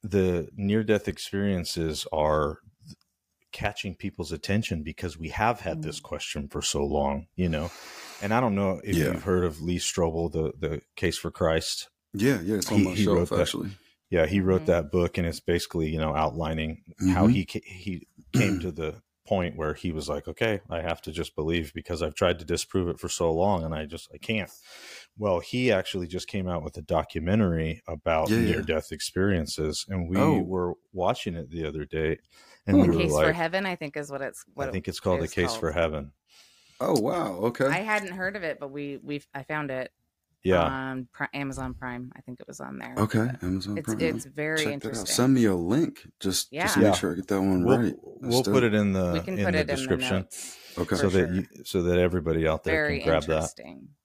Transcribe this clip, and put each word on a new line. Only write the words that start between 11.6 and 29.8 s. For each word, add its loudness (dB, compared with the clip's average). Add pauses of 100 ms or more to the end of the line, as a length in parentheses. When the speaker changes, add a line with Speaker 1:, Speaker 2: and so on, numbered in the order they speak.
Speaker 3:
Yeah, 2
yeah, 0
it's -2
on 6
Speaker 1:
He, 6
Speaker 3:
my 0
Speaker 1:
he 2
Speaker 3:
shelf, 4
Speaker 1:
wrote 2
that. 2
Speaker 3:
actually. -2 (380)
Speaker 1:
Yeah, 4
he 4
wrote 4
Speaker 2:
Mm-hmm. -6
Speaker 1:
that 2
book, 2
and 0
it's -4
basically, 0
you -2
know, 0
outlining -2 (160)
how 4
Speaker 3:
Mm-hmm. 8
Speaker 1:
he 2
ca-, -8
he -10 (260)
came 2
to -6
the -6 (240)
point 0
where -2
he -6
was -6
like, -6
"Okay, -2
I -6
have -4
to -12
just -6
believe -2
because -6
I've -4
tried 2
to -14
disprove -2
it -6
for -8
so 0
long, 2
and -4
I -6
just, -14
I -18
can't." -4 (680)
Well, 2
he 0
actually 0
just -8
came -4
out -2
with -10
a -10
documentary 0
about 0
Speaker 3:
Yeah, 4
yeah. 2
Speaker 1:
near-death -2
experiences, -2